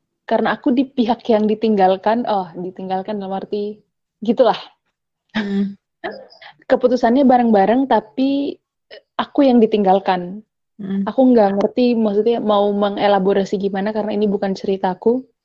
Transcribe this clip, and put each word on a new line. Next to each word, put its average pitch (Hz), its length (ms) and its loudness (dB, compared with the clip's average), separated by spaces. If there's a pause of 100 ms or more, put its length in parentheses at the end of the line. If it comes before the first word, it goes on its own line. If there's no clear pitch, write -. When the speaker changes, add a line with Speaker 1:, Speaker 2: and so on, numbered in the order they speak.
(260)
Speaker 1:
karena 214 280 0
aku - 180 -2
di 254 120 0
pihak 240 420 -2
yang 214 220 2
ditinggalkan, 214 800 0
oh, 190 260 -4
ditinggalkan 185 640 -8
dalam 190 160 -8
arti 208 460 -8 (400)
gitulah. 220 380 2 (760)
Speaker 2:
Hmm. 202 460 -4 (840)
Speaker 1:
Keputusannya 247 580 2
bareng-bareng, 240 640 4
tapi 269 720 -2 (580)
aku 277 300 0
yang 247 140 6
ditinggalkan. 196 840 0 (340)
Speaker 2:
Hmm. 196 300 -6
Speaker 1:
Aku 254 240 2
nggak 202 300 4
ngerti, 240 340 0
maksudnya 220 460 0
mau 208 320 0
mengelaborasi 202 840 0
gimana, 196 360 -4
karena 208 180 -4
ini 208 140 -2
bukan 202 280 -2
ceritaku. 196 680 -2 (240)